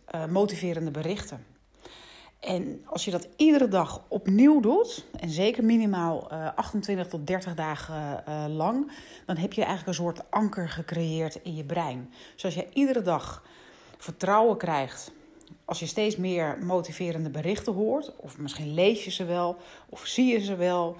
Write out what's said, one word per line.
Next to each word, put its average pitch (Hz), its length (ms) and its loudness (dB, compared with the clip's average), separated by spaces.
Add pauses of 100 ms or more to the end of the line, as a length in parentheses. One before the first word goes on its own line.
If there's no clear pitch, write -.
eh, 160 200 -6
motiverende 170 680 0
berichten. 151 540 -6 (920)
En - 460 -4
als - 200 -6
je 196 60 -2
dat 175 240 -4
iedere 294 320 8
dag 185 400 0
opnieuw 254 520 6
doet, 320 460 2 (140)
en 170 100 -6
zeker 208 340 2
minimaal, 202 680 2
eh, 160 240 -6
achtentwintig 196 520 -2
tot 151 200 -6
dertig 185 280 -2
dagen, 151 680 -6
eh, 151 220 -6
lang, 208 440 -2 (340)
dan 170 120 -4
heb 190 160 -4
je 214 100 0
eigenlijk 185 240 -2
een 175 160 -2
soort - 280 -4
anker 196 380 0
gecreëerd 160 680 -2
in 170 200 -8
je 156 80 -8
brein. 143 500 -6 (200)
Dus - 120 -8
als 175 80 -2
je 170 200 -6
iedere 269 280 2
dag 170 420 -2 (540)
vertrouwen 202 600 2
krijgt, 147 540 -4 (540)
als - 140 -6
je 165 60 -6
steeds 214 300 0
meer 175 460 -2
motiverende 170 680 -2
berichten 180 440 -2
hoort, 226 420 -2
of - 220 -16
misschien 147 360 -8
lees 202 320 2
je 190 60 -8
ze 185 140 -6
wel, 175 320 -2 (320)
of - 160 -14
zie 254 280 2
je 220 60 2
ze 202 160 -2
wel, 175 440 0